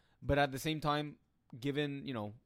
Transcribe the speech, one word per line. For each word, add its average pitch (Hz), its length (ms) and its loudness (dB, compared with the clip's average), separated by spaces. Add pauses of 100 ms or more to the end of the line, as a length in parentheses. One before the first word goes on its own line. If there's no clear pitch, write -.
(200)
but 139 160 2
at 143 160 6
the 135 60 -6
same 156 220 -2
time, 147 340 0 (440)
given, 139 460 0
you 143 80 -6
know, 104 220 -4 (120)